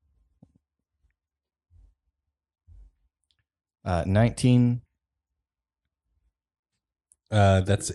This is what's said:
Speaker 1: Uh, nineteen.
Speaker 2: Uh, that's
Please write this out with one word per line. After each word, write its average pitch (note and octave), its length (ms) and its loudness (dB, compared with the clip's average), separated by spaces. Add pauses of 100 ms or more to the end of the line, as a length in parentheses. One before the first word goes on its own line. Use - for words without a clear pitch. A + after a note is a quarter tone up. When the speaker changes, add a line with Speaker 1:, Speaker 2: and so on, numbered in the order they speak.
(3750)
Speaker 1:
Uh, F2 220 -4
nineteen. A#2+ 760 0 (2500)
Speaker 2:
Uh, G2 320 2
that's F#2+ 320 -4